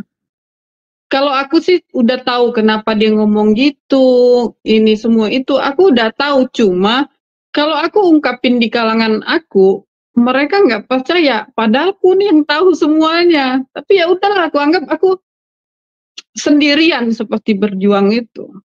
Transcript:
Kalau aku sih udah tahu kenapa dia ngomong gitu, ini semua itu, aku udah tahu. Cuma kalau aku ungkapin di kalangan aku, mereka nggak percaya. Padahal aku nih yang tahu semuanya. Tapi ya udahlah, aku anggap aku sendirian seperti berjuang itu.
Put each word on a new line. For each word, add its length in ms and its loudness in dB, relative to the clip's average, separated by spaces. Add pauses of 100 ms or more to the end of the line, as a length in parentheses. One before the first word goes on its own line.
(1040)
Kalau 240 -2
aku 320 -2
sih 160 2 (160)
udah 240 0
tahu 340 -2
kenapa 460 -2
dia 160 2
ngomong 400 2
gitu, 480 0 (640)
ini 320 2
semua 320 0
itu, 240 -4
aku 400 2
udah 160 0
tahu. 400 -2
Cuma 560 0 (480)
kalau 220 -2
aku 320 -2
ungkapin 500 0
di 80 0
kalangan 560 -2
aku, 640 0 (300)
mereka 420 0
nggak 320 0
percaya. 640 -2
Padahal 400 0
aku 240 0
nih 160 0
yang 80 4
tahu 320 0
semuanya. 960 0
Tapi 320 0
ya 80 0
udahlah, 400 0
aku 80 -4
anggap 320 -2
aku 320 -2 (1120)
sendirian 800 0
seperti 400 -4
berjuang 560 0
itu. 400 -6 (200)